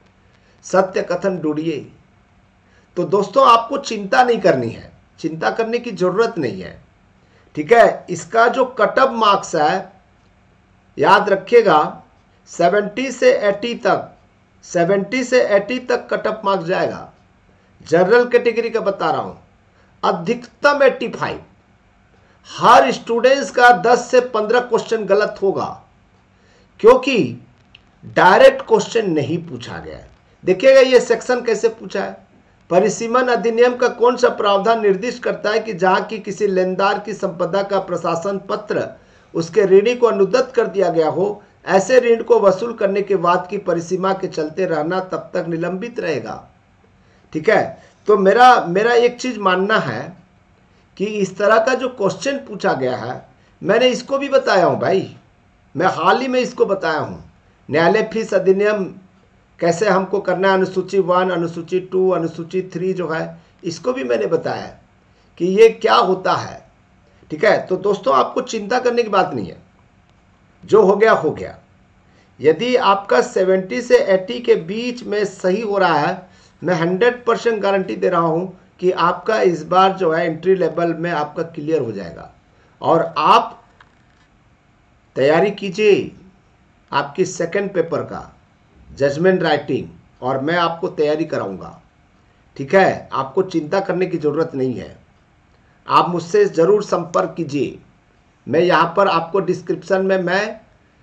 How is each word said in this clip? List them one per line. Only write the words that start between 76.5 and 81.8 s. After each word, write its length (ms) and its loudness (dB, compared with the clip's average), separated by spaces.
मैं 140 -2
हंड्रेड 500 0
परसेंट 360 -2
गारंटी 340 -2
दे 140 -2
रहा 120 0
हूँ 360 -4
कि 120 0
आपका 500 -2
इस 240 0
बार 280 4
जो 180 -2
है 140 0
entry 300 0
level 400 -2
में 160 -6
आपका 340 -6
clear 360 -4